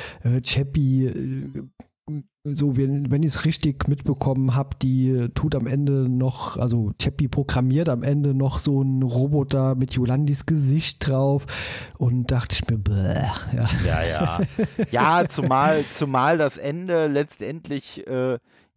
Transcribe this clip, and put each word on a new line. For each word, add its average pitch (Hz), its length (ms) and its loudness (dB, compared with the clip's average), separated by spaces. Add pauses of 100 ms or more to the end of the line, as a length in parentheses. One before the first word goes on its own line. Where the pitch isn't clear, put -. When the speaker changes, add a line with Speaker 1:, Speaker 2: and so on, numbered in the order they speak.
(240)
Speaker 1:
äh, 123 160 4
Chappie, 135 640 2
äh, 135 560 -6 (840)
so, 143 300 0
wenn, 139 340 0
wenn 143 120 2
ich's 156 240 0
richtig 147 420 0
mitbekommen 135 640 0
hab, 139 240 -2
die 131 560 2
tut 147 200 -2
am 120 120 0
Ende 135 440 2
noch, 127 480 -2
also 117 420 0
Chappie 139 280 0
programmiert 135 600 2
am 123 140 0
Ende 143 320 2
noch 135 240 0
so 139 240 2
einen 131 200 2
Roboter 135 720 2
mit 127 180 -2
Yolandis 135 500 0
Gesicht 147 640 0
drauf 139 380 2 (500)
und 123 340 0
dachte 123 260 -2
ich - 120 -4
mir, 113 80 2
bäh, 101 380 0 (420)
ja. 117 100 0 (200)
Speaker 2:
Ja, 82 180 0
ja. 82 360 -2 (260)
Speaker 1:
<laughs> - 240 -4
Speaker 2:
Ja, 151 400 4
zumal, 143 600 2
zumal 139 460 0
das 151 220 0
Ende 165 480 -2
letztendlich, 143 1000 -6
äh, 127 320 -2 (380)